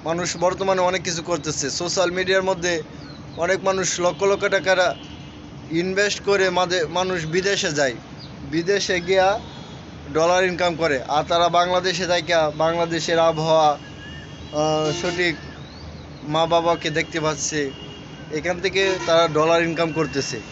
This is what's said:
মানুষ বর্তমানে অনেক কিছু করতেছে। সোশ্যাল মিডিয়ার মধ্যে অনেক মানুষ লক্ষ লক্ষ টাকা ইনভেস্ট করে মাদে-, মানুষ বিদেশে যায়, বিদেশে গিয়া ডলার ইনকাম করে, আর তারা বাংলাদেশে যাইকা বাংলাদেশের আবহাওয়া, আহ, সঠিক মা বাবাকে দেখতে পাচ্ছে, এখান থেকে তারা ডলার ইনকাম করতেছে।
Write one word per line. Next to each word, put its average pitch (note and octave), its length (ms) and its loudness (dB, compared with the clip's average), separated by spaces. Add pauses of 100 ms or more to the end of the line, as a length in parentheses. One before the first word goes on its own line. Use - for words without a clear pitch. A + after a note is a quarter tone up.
মানুষ E3+ 340 -4
বর্তমানে F#3 440 0
অনেক F3+ 220 0
কিছু E3+ 200 -6
করতেছে। D3+ 460 -2
সোশ্যাল F3 420 0
মিডিয়ার F#3 320 2
মধ্যে F3 380 0 (560)
অনেক F3 260 0
মানুষ F#3+ 360 0
লক্ষ F3 240 0
লক্ষ G3 220 2
টাকা F#3 500 2 (760)
ইনভেস্ট F#3+ 520 0
করে F#3+ 260 4
মাদে-, F3+ 380 0
মানুষ F3+ 380 -2
বিদেশে F#3 460 0
যায়, C#3 220 2 (580)
বিদেশে F#3 480 0
গিয়া F#3+ 400 2 (760)
ডলার E3+ 300 4
ইনকাম F3 320 0
করে, D3+ 320 2
আর D3+ 160 2
তারা E3+ 260 4
বাংলাদেশে F3+ 560 2
যাইকা E3 520 2
বাংলাদেশের E3 640 2
আবহাওয়া, D#3+ 520 6
আহ, - 1200 -2 (100)
সঠিক F3 340 0 (880)
মা D#3 220 2
বাবাকে E3+ 440 2
দেখতে D#3+ 300 -2
পাচ্ছে, D3+ 520 -2 (600)
এখান E3 280 -2
থেকে F#3+ 360 2 (100)
তারা E3 220 6
ডলার D#3+ 360 4
ইনকাম E3 280 0
করতেছে। C#3 480 -2 (120)